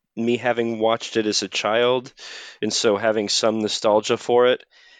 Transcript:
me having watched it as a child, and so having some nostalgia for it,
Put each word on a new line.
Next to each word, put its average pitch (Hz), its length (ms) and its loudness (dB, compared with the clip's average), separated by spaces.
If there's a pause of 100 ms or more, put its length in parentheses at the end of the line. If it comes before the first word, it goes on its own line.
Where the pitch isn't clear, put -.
(160)
me 117 220 0
having 117 420 -2
watched 113 380 0
it 110 80 2
as 104 180 0
a 98 60 -6
child, 123 640 0 (480)
and 110 120 -2
so 107 240 2
having 110 320 0
some 110 300 0
nostalgia 107 580 0
for 123 300 2
it, - 160 0 (360)